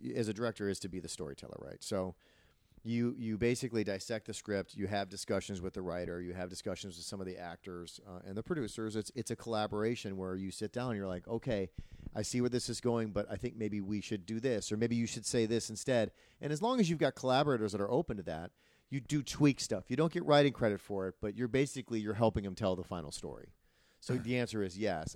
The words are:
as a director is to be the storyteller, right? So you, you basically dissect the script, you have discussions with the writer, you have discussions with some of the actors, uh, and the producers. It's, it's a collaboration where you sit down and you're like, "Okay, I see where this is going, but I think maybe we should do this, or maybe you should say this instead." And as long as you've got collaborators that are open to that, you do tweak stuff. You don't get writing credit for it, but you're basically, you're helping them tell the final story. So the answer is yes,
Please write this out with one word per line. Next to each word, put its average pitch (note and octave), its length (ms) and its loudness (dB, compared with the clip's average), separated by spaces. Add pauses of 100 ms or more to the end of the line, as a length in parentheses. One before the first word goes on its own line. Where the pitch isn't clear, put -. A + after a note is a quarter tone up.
(160)
as A#2 140 2
a A2 40 -2
director A2 340 0
is F#2+ 120 2
to G2 100 -6
be F2+ 100 -6
the E2+ 100 -8
storyteller, - 500 -8
right? - 240 -12
So F#2 320 0 (680)
you, A#2 360 2
you A2 180 -2
basically A#2 460 2
dissect G#2 420 -2
the A2 80 -8
script, G2 420 -2
you G2+ 120 -2
have G2+ 220 0
discussions G2 520 -2
with F2+ 140 -6
the G2 80 -6
writer, F2 360 -4
you F2+ 140 -6
have F#2 160 -6
discussions F#2 480 -6
with E2+ 80 -12
some G2+ 160 -8
of F#2 60 -4
the F2+ 100 -6
actors, F2 680 -10
uh, F2+ 180 -12
and F#2+ 100 -8
the A2 80 -4
producers. A2 520 -2
It's, G#2+ 180 -2
it's - 160 -6
a A#2 60 -2
collaboration G#2+ 840 0
where F#2 180 -4
you F#2+ 140 -4
sit G#2 240 -6
down B2 160 -2
and A2 80 -2
you're G2 100 -2
like, F2+ 200 -4
"Okay, A2 420 0 (460)
I G#2+ 80 0
see B2 180 0
where B2 80 4
this A#2+ 180 0
is A#2 140 -4
going, A#2 300 2
but G2+ 180 -2
I A2 60 -4
think A2+ 220 -6
maybe G#2+ 220 0
we G2+ 220 0
should G2 240 -4
do A2+ 140 -2
this, A2+ 320 0
or G#2+ 60 0
maybe A#2 180 4
you A#2 100 4
should G#2+ 200 -6
say A#2 200 4
this A2 240 2
instead." A2 420 2 (300)
And C#3+ 120 -2
as D3+ 100 -2
long B3+ 160 4
as F3+ 100 6
you've E3 100 4
got C#3+ 140 4
collaborators B2+ 600 4
that G2+ 80 0
are G2+ 100 0
open B2+ 260 2
to F#2+ 60 -8
that, E2 280 -6 (380)
you C3+ 120 -2
do C#3+ 200 0
tweak C#3+ 380 4
stuff. - 300 -4
You B2+ 80 2
don't D#3 160 4
get F3 100 -2
writing C#3+ 300 8
credit G#2 260 2
for F#2+ 300 -4
it, F2+ 100 -8
but G#2 160 -2
you're A#2+ 140 -2
basically, B2+ 500 0
you're G#2+ 140 -2
helping A2 320 6
them F#2+ 100 -4
tell F#2 220 2
the E2+ 80 -6
final D#2+ 260 -6
story. - 380 -10 (500)
So - 140 -2
the B2 240 0
answer A2+ 260 0
is F2+ 140 -2
yes, F2+ 380 0